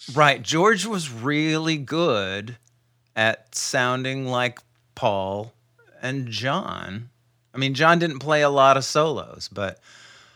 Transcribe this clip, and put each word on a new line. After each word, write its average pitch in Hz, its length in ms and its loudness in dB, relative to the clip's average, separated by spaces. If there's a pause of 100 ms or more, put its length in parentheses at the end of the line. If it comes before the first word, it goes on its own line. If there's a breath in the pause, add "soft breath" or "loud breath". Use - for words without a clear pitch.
(140)
Right. 139 280 4
George 180 440 2
was 180 240 -6
really 156 640 -2
good 117 800 -2 (600)
at 110 380 0
sounding 131 720 -2
like 123 320 -2 (360)
Paul 101 580 -2 (480)
and 131 280 -6
John. 113 840 -6 (420)
I 127 60 -14
mean, 135 160 0
John 160 240 6
didn't 160 220 -2
play 151 220 0
a 147 80 6
lot 135 260 6
of 131 80 -2
solos, 131 680 -2
but 98 280 -6 (560 soft breath)